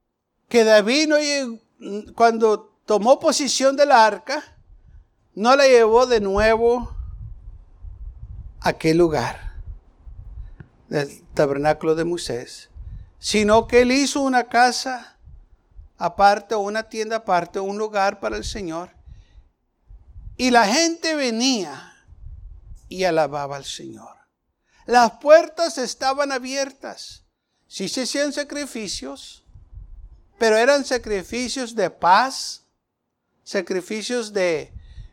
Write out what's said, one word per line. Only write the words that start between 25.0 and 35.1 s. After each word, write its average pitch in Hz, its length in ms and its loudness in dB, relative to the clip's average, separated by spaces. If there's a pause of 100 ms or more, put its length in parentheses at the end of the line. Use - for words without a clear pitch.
puertas 320 680 4
estaban 269 540 -4
abiertas. 269 920 -10 (440)
Sí 190 200 -8
se 262 140 -6
hacían 285 300 -4
sacrificios, 277 1120 -12 (920)
pero 220 200 2
eran 269 280 2
sacrificios 233 920 -6
de 185 140 -2
paz, 220 760 0 (800)
sacrificios 208 880 -6
de, 175 400 -2 (400)